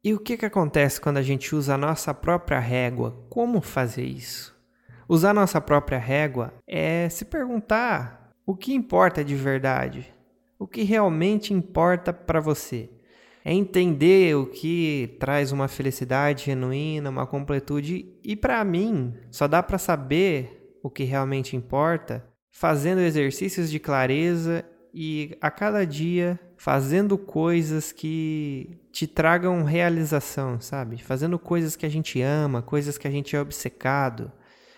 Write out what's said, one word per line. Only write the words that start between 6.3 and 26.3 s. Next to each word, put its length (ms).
é 420
se 160
perguntar 1080
o 100
que 160
importa 540
de 100
verdade, 800
o 80
que 160
realmente 680
importa 640
pra 260
você. 520
É 80
entender 840
o 100
que 720
traz 320
uma 160
felicidade 800
genuína, 640
uma 160
completude. 880
E 120
pra 280
mim, 520
só 160
dá 160
pra 140
saber 1040
o 60
que 140
realmente 520
importa 680
fazendo 440
exercícios 680
de 100
clareza 840
e 480
a 120
cada 340
dia 540